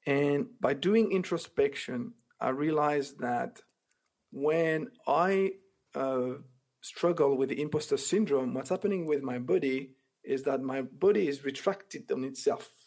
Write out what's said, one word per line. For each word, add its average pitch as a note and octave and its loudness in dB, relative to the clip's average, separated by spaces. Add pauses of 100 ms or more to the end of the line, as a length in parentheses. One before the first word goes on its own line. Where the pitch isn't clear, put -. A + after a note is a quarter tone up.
And C#3+ 2 (140)
by - 2
doing G#3 4
introspection, C#3 -2 (280)
I B2+ 0
realized D3 0
that A#2+ -4 (680)
when D#3 0 (180)
I, F#3+ 2 (420)
uh, C3 -2 (460)
struggle D#3 2
with C3 0
the - -4
imposter D3+ -2
syndrome, C#3 2
what's C3 -4
happening F#3 -2
with D3 0
my B2+ -4
body C3+ 0 (320)
is C3+ -2
that C3+ 0
my C3+ -4
body F#3+ 2
is C#3 -4
retracted - -4
on C3 -2
itself. - -2 (180)